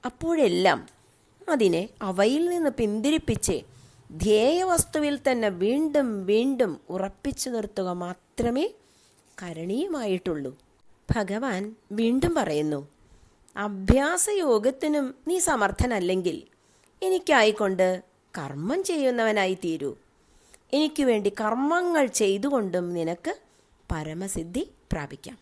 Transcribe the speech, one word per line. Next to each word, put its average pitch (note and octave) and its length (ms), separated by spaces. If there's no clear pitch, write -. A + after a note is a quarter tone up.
അപ്പോഴെല്ലാം F#3+ 800
അതിനെ G3+ 400
അവയിൽ A3 480
നിന്ന് E4+ 200
പിന്തിരിപ്പിച്ച് A3 920
ധ്യേയവസ്തുവിൽ C#4+ 1080
തന്നെ A3+ 180
വീണ്ടും A#3 760
വീണ്ടും A3+ 540
ഉറപ്പിച്ചു F#3+ 600
നിർത്തുക G#3 420
മാത്രമേ A#3 760
കരണീയമായിട്ടുള്ളൂ. F3+ 1120
ഭഗവാൻ G#3 600
വീണ്ടും B3 440
പറയുന്നു, D3+ 520
"അഭ്യാസയോഗത്തിനും C4+ 1600
നീ F4+ 120
സമർത്ഥനല്ലെങ്കിൽ G3 1040
എനിക്കായിക്കൊണ്ട് G#3+ 1080
കർമ്മം E3 460
ചെയ്യുന്നവനായി A3+ 720
തീരൂ. D#3+ 420
എനിക്കു D4+ 300
വേണ്ടി G#3+ 260
കർമ്മങ്ങൾ C#4+ 760
ചെയ്തുകൊണ്ടും G3 880
നിനക്ക് F3 420
പരമസിദ്ധി E3+ 800
പ്രാപിക്കാം." C#3+ 500